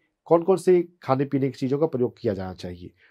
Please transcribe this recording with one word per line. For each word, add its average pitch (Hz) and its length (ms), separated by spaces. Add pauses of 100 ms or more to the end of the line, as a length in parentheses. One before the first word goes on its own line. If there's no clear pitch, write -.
(240)
कौन 170 180
कौन 185 140
से 175 320 (140)
खाने 135 220
पीने 139 240
की 127 100
चीज़ों 139 200
का 156 80
प्रयोग 123 320
किया 110 160
जाना 92 200
चाहिए, 90 340 (220)